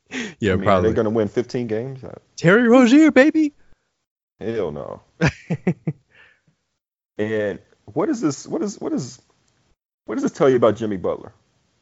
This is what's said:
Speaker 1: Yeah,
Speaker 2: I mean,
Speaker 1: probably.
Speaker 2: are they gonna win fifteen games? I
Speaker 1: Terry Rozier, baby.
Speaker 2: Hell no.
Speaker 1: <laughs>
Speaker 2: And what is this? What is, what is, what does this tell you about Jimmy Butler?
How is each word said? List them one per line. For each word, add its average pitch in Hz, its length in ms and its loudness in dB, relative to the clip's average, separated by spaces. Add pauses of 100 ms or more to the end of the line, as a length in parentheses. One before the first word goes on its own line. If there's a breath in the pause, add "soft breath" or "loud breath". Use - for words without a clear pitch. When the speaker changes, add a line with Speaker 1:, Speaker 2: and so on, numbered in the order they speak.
(420 loud breath)
Speaker 1:
Yeah, 98 120 0
Speaker 2:
I - 40 2
mean, 98 80 -6
Speaker 1:
probably. 98 240 4
Speaker 2:
are - 20 2
they 110 40 -4
gonna 113 140 0
win 107 200 0
fifteen 123 380 -6
games? 123 360 -8
I - 100 -18 (220)
Speaker 1:
Terry 214 320 4
Rozier, 262 440 6
baby. 302 420 2 (880)
Speaker 2:
Hell 101 300 -4
no. 50 300 -12 (200)
Speaker 1:
<laughs> 156 80 2 (1900 soft breath)
Speaker 2:
And 107 420 -4 (260)
what 190 240 -4
is 240 100 -4
this? 147 280 -4
What 269 140 -8
is, 208 180 -8
what - 140 -8
is, 135 280 -10 (840)
what 214 100 -10
does 277 80 -4
this - 80 -2
tell 143 180 2
you 131 60 4
about 117 200 4
Jimmy 107 220 -6
Butler? 85 360 -8 (480)